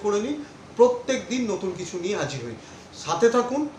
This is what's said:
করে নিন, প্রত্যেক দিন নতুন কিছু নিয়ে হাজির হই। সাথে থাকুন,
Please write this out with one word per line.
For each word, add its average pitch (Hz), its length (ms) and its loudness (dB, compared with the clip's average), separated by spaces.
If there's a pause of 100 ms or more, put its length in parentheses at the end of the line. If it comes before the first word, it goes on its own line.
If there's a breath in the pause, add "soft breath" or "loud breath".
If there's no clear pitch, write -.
করে 208 160 2
নিন, 285 240 -2 (320 loud breath)
প্রত্যেক 247 540 4
দিন 240 220 0
নতুন 185 260 -2
কিছু 180 220 -6
নিয়ে 190 160 -2
হাজির 135 300 -4
হই। 113 100 -8 (500 loud breath)
সাথে 180 240 4
থাকুন, 254 500 2